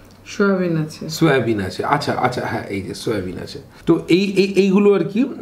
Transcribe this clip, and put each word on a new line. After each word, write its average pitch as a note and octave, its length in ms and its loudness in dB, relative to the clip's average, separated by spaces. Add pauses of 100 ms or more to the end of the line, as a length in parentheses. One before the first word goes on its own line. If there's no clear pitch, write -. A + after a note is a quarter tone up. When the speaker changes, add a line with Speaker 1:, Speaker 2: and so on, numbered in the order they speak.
(260)
Speaker 1:
সয়াবিন F#3 520 0
আছে। D#3 320 -6
Speaker 2:
সয়াবিন B2 520 2
আছে, F#2+ 240 -6
আচ্ছা, C#3+ 280 0
আচ্ছা, - 320 -2
হ্যাঁ, A2+ 220 -6
এই G2 140 -6
যে F#2 120 -10
সয়াবিন F#2 500 -4
আছে। - 180 -14 (240)
তো D#3+ 220 2
এই, F#3+ 240 4
এই, F#3+ 220 2
এইগুলো G3+ 400 4
আর F3+ 100 2
কি A#3 260 0 (120)